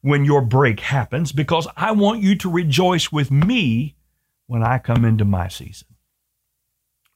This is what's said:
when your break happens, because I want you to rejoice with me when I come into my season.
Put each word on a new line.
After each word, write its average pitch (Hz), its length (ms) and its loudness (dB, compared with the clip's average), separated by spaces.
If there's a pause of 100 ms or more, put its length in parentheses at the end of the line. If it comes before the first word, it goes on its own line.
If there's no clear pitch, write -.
when 143 220 2
your 143 180 4
break 123 400 2
happens, 139 500 -4
because 160 440 -2
I 208 160 -2
want 208 300 2
you 196 140 4
to 185 160 -6
rejoice 170 600 0
with 143 200 0
me 151 640 0 (500)
when 117 160 -4
I 120 160 0
come 117 260 0
into 110 220 2
my 95 220 0
season. - 400 -16 (1300)